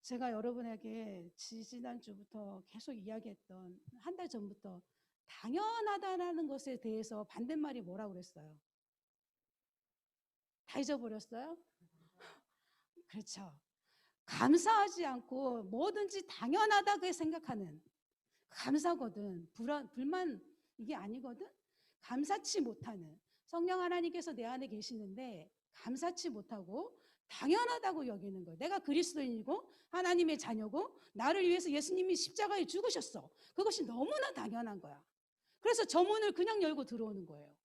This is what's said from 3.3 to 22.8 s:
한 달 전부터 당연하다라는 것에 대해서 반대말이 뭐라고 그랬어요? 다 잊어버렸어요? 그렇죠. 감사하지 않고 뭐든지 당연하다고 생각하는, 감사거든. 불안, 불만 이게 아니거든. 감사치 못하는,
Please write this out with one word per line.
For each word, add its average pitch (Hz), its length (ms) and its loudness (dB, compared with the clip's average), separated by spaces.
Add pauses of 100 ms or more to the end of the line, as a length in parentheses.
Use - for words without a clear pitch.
한 349 140 -6
달 359 120 -8
전부터 202 540 -10 (460)
당연하다라는 370 1200 -2
것에 269 320 -6
대해서 220 460 -6
반대말이 269 580 -4
뭐라고 190 300 -8
그랬어요? 156 460 -16 (2000)
다 - 140 -6
잊어버렸어요? 240 800 -4 (1500)
그렇죠. 190 500 -12 (680)
감사하지 349 800 6
않고 254 580 -2
뭐든지 370 640 0
당연하다고 392 840 4
생각하는, 311 680 -4 (680)
감사거든. 226 1040 0
불안, 247 380 -2
불만 285 520 -2 (340)
이게 240 180 -6
아니거든. 240 520 -8 (540)
감사치 320 600 0
못하는, 202 580 -6 (260)